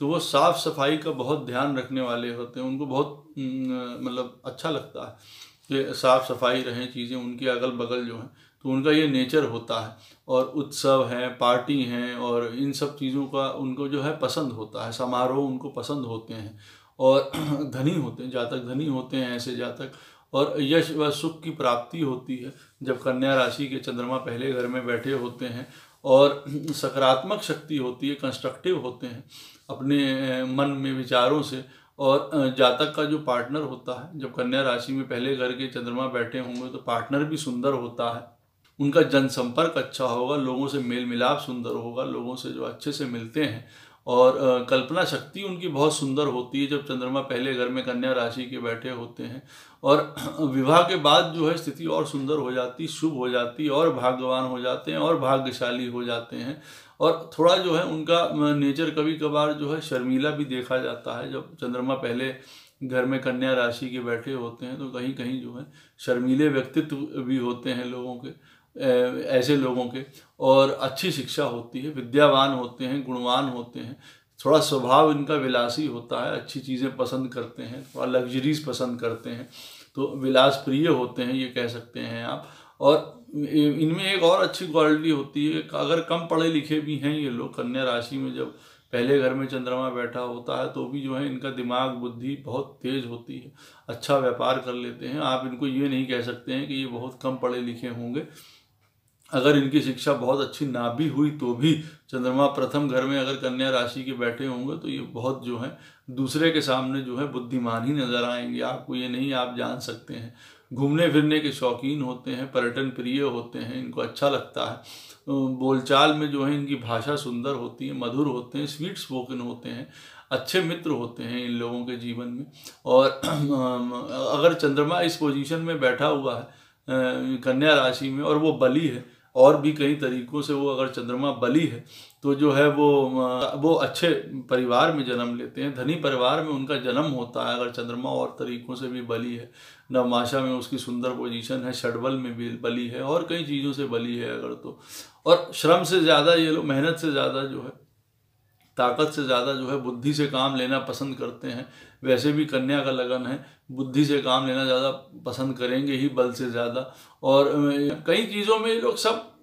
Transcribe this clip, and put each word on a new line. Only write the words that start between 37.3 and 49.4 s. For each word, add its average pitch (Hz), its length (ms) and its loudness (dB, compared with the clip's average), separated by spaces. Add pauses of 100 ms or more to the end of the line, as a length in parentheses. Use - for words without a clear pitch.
सुंदर 131 360 -2
होता 120 440 -4
है, 117 100 -12 (580)
उनका 151 180 6
जनसंपर्क 135 720 2
अच्छा 131 280 -4
होगा, 127 320 0
लोगों 135 320 -2
से 139 100 -2
मेल 123 280 -4
मिलाप 123 320 2
सुंदर 123 320 -8
होगा, 120 340 -6
लोगों 123 320 -6
से 131 140 -10
जो 127 120 -8
अच्छे 120 300 -8
से 143 120 -6
मिलते 120 400 -4
हैं, 113 240 -6 (380)
और, 127 300 8
अ, 127 280 2
कल्पना 135 400 2
शक्ति - 380 -6
उनकी 180 260 -6
बहुत 151 260 2
सुंदर 139 320 0
होती 123 340 -2
है 139 60 0
जब 139 180 -2
चंद्रमा 127 360 -4
पहले 131 340 -2
घर 123 140 0
में 127 160 -4
कन्या 127 280 0
राशि 123 320 -2
के 127 140 -10
बैठे 117 320 -6
होते 120 320 -10
हैं। 123 200 -10 (400)